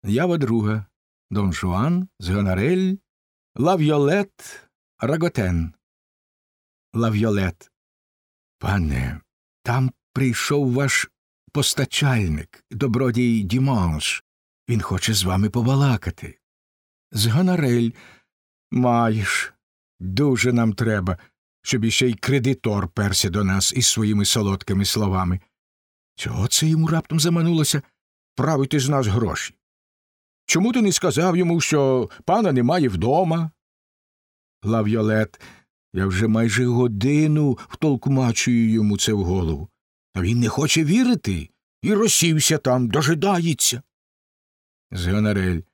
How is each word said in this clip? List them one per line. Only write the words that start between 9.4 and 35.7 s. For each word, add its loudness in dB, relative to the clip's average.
там -2
прийшов -2
ваш -2
постачальник, -2
добродій 0
Діманш. 0
Він 0
хоче -2
з 0
вами 0
побалакати. -2
Згонарель. 0
Маєш. 0
Дуже 0
нам 2
треба, -2
щоб -2
іще 0
й 0
кредитор -2
перся 0
до 0
нас 0
із 0
своїми 0
солодкими 0
словами. 0
Чого -4
це 0
йому 2
раптом -2
заманулося 0
правити 0
з -2
нас 0
гроші? -2
Чому 2
ти 2
не 2
сказав 0
йому, 2
що 2
пана 2
немає 2
вдома? 0
Ла 0
Віолет. 0